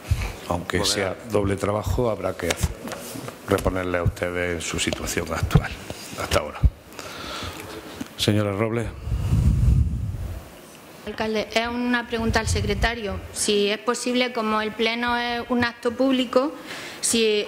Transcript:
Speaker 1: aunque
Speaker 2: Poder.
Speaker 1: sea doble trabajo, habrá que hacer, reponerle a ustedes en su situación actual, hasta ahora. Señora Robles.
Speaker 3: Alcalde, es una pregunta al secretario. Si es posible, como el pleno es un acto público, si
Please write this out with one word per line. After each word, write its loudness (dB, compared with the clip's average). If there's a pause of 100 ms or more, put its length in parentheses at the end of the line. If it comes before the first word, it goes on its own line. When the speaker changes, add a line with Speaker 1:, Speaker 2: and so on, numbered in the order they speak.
(480)
Speaker 1:
aunque 0
Speaker 2:
Poder. 2
Speaker 1:
sea 0 (140)
doble 2
trabajo, 0
habrá -2
que -4
hacer, 0 (760)
reponerle 2
a 2
ustedes 0
en -4
su -4
situación -2
actual, 4 (520)
hasta 0
ahora. -6 (1600)
Señora 2
Robles. 0 (2250)
Speaker 3:
Alcalde, -2
es 4
una 0
pregunta 2
al 0
secretario. 0 (140)
Si 4
es 0
posible, 2
como 0
el -2
pleno 0
es -2
un 4
acto -2
público, 4 (480)
si 2